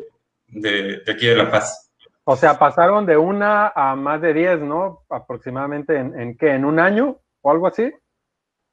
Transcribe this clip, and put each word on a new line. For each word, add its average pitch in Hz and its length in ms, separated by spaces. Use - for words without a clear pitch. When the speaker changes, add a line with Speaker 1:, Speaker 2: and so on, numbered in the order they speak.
Speaker 1:
de, 101 560
de 107 80
aquí 120 140
de 117 100
La 107 120
Paz. - 440
Speaker 2:
O 135 100
sea, 147 240
pasaron 180 480
de 156 100
una 202 580
a 135 200
más 143 260
de 160 120
diez, 165 280
¿no? 165 480
Aproximadamente 139 880
en, 135 220
¿en 120 180
qué? 147 180
¿En 135 100
un 156 160
año 214 380
o 143 100
algo 170 180
así? 240 240